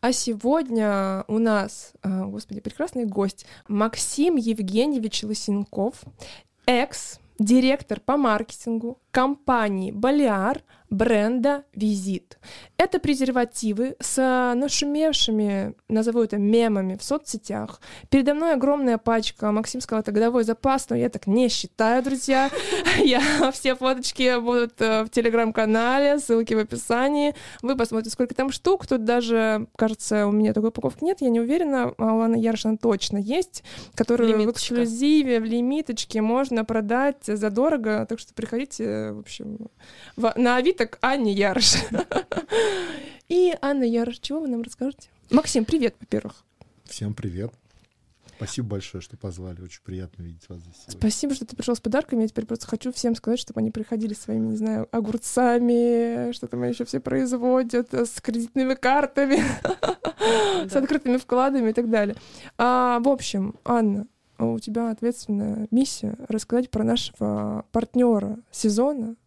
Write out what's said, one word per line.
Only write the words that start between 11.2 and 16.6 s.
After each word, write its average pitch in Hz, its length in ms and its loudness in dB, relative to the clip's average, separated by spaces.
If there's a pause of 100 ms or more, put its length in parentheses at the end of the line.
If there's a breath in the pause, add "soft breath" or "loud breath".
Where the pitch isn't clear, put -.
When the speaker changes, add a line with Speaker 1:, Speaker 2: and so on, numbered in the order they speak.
Speaker 1:
«Визит». 196 640 -2 (380 loud breath)
Это 349 240 2
презервативы 254 960 0
с - 180 -4 (380)
нашумевшими, 240 1200 0 (140)
назову 226 340 2
это, 214 140 0
мемами 202 600 2